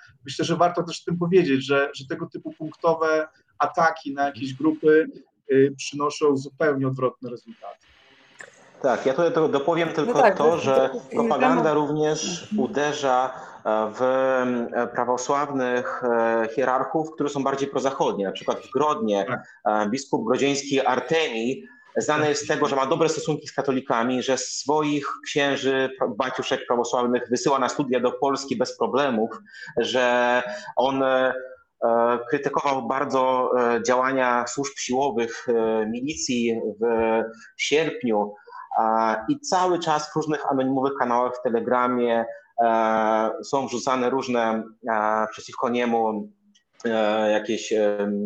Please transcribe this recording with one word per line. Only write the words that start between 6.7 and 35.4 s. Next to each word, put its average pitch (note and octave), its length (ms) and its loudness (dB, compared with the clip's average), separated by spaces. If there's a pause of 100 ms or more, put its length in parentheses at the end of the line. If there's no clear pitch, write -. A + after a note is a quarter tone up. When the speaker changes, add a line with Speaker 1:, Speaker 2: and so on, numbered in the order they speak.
Speaker 1:
odwrotne B2+ 420 -4
rezultaty. A2 560 -16 (960)
Speaker 2:
Tak, C3+ 240 0
ja C3 60 4
tutaj E3 200 2
to D#3+ 160 2
dopowiem D#3+ 400 0
Speaker 3:
No - 60 -8
Speaker 2:
tylko E3 180 0
Speaker 3:
tak, G#3 260 4
Speaker 2:
to, D3 60 2
Speaker 3:
to D#3+ 80 6
jest D3+ 120 -2
Speaker 2:
że C3+ 280 4
Speaker 3:
inny - 220 -10
Speaker 2:
propaganda - 480 2
Speaker 3:
temat. D#3 120 2
Speaker 2:
również D3+ 680 -2
Speaker 3:
Mhm. G#3+ 180 -4 (100)
Speaker 2:
uderza, C3+ 640 0 (300)
e, G#2+ 340 0
w, B2+ 40 0
e, B2+ 920 0
prawosławnych, B2+ 1120 -2
e, A2+ 500 2
hierarchów, C3 600 0
którzy C#3+ 160 -2
są C#3 120 -4
bardziej C#3 260 0
prozachodni. B2+ 560 -2
Na F#2+ 80 -2
przykład - 280 -4
w - 100 -20
Grodnie, A#2 580 0
Speaker 1:
Tak. - 580 -2
Speaker 2:
e, G#2 40 -2
biskup C3 360 -4
grodzieński C3 540 2
Artemii B2+ 840 0 (320)
znany D3+ 320 2
jest C#3+ 160 0
z - 20 -10
tego, D3 220 0
że C3+ 80 0
ma C3+ 100 2
dobre E3 220 2
stosunki - 400 -2
z - 40 -18
katolikami, B2+ 680 0
że C3 160 0
swoich D3 680 -2 (180)
księży, C3+ 640 0 (100)
pra-, A#2+ 160 -2
baciuszek B2+ 500 -2
prawosławnych A#2+ 640 0
wysyła C3+ 280 2
na B2 100 0
studia B2+ 320 0
do A#2+ 120 2
Polski C3+ 440 -2
bez B2 220 -4
problemów, A#2 520 0 (460)
że B2 640 2 (340)
on, C3+ 260 2
e, C3 300 2 (1000)
krytykował C#3+ 580 -2
bardzo, C3 680 0
e, A#2+ 280 2
działania B2+ 600 2
służb C#3 320 -6
siłowych, B2 720 -2